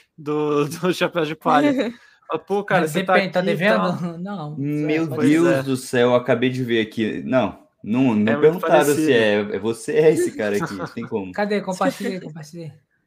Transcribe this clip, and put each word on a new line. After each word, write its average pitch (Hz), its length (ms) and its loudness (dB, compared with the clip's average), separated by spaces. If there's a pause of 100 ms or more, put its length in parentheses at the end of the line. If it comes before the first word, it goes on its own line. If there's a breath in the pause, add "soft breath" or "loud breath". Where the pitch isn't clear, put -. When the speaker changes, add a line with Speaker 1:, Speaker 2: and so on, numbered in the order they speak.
(160)
Speaker 1:
do, 151 480 0
<laughs> 165 160 -8
do 175 140 0
Chapéu 170 320 0
de 156 100 -6
Palha. 170 360 2
Speaker 2:
<laughs> 240 300 -4 (320 soft breath)
Speaker 1:
Ah, 160 40 -2
pô, 196 260 -4
cara, 185 180 2
Speaker 3:
Mas 156 100 -2
Speaker 1:
você 185 120 -2
tá 185 80 0
Speaker 3:
depende, 190 220 2
tá 180 60 0
Speaker 1:
aqui 190 100 -2
e - 20 2
Speaker 3:
devendo? 185 460 0
Speaker 1:
tal. 170 180 -6
Speaker 3:
<laughs> - 20 -
Não. 175 380 -10
Speaker 4:
Meu 151 500 -2
Speaker 3:
Pode 139 100 -6
Speaker 1:
Pois 147 140 2
Speaker 4:
Deus 165 180 4
Speaker 1:
é. 135 140 2
Speaker 4:
do 135 140 -2
céu, 123 380 2
acabei 123 340 2
de 127 160 -4
ver 117 160 0
aqui. 107 460 -4
Não, 110 320 0 (260)
não, 120 300 2
não 107 180 2
Speaker 1:
É 147 40 2
muito 147 40 -2
Speaker 4:
perguntaram 160 440 4
se 143 100 2
Speaker 1:
parecido. 156 180 2 (400)
Speaker 4:
é, 101 40 -4
é - 20 -2
você, 113 340 -4
é 156 200 6
esse 175 220 0
cara 104 220 -2
aqui, 147 160 -4
não 147 140 -8
tem 117 200 -10
como. 95 260 -6
Speaker 3:
Cadê? 202 280 -2
Compartilhei, 190 600 -4
compartilhei. 160 520 -14 (340)